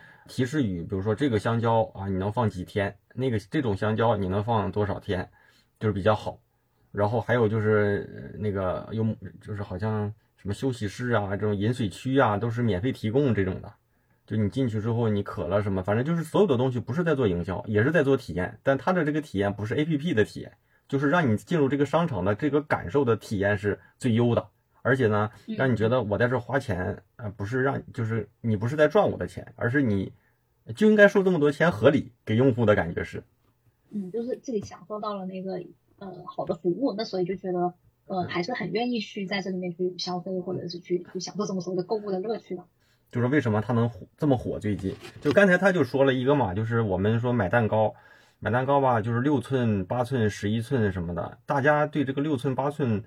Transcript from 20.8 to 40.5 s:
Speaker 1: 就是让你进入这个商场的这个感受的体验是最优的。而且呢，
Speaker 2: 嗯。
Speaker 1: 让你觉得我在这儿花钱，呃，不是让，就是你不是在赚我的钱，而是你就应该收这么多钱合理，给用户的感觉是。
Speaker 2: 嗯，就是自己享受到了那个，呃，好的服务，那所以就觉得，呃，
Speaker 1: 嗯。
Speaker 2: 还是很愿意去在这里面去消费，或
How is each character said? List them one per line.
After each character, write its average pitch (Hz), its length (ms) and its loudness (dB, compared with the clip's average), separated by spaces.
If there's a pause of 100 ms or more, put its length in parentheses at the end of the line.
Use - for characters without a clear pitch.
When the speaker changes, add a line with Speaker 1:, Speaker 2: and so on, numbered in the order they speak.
Speaker 1:
就 139 100 -2
是 139 120 0
让 165 200 4
你 107 80 4
进 - 220 -2
入 135 100 4
这 143 80 0
个 143 80 2
商 165 220 2
场 92 180 -4
的 104 80 2
这 147 160 -2
个 143 120 2
感 - 280 -4
受 139 160 2
的 113 100 4
体 - 220 -4
验 101 200 2
是 98 220 -2 (200)
最 120 140 0
优 120 200 4
的。 - 140 0 (340)
而 120 140 2
且 127 120 2
呢， 107 220 2 (180)
Speaker 2:
嗯。 220 80 -8
Speaker 1:
让 131 160 2
你 113 40 2
觉 110 140 2
得 127 120 2
我 101 160 -2
在 120 100 2
这 127 80 0
儿 120 40 0
花 123 180 -2
钱， 95 460 -4 (140)
呃， 110 140 -10
不 101 140 -8
是 127 160 -2
让， 135 180 0 (140)
就 120 100 -4
是 110 240 -4 (140)
你 113 140 0
不 107 120 -2
是 147 80 -4
在 151 120 6
赚 180 240 4
我 95 60 -6
的 90 100 -4
钱， - 280 -14
而 117 140 -2
是 143 140 2
你 101 280 0 (640)
就 214 140 4
应 214 60 6
该 202 120 10
收 196 140 2
这 190 80 4
么 175 80 4
多 147 140 4
钱 165 200 2
合 - 200 6
理， 127 200 2 (140)
给 110 100 0
用 127 180 6
户 117 120 0
的 104 80 6
感 85 220 0
觉 87 80 -2
是。 - 180 -12 (680)
Speaker 2:
嗯， 190 200 -8
就 226 120 -6
是 240 140 -6
自 - 140 -12
己 208 100 -2
享 - 260 -14
受 214 120 -8
到 208 140 -6
了 190 120 -8
那 185 180 -8
个， 185 180 -6 (380)
呃， 196 80 -14 (180)
好 - 200 -6
的 185 100 -2
服 180 140 -2
务， 214 280 0
那 208 60 -2
所 190 180 -2
以 180 40 0
就 190 100 -2
觉 180 160 -6
得， 175 220 0 (320)
呃， 190 180 -6
Speaker 1:
嗯。 170 40 -6
Speaker 2:
还 175 160 -2
是 247 100 -6
很 180 180 -6
愿 240 200 0
意 233 80 -2
去 202 260 -6
在 196 160 -4
这 196 80 -6
里 185 80 -4
面 180 180 -4
去 180 220 -4
消 180 220 -6
费， 185 200 -6
或 180 140 -6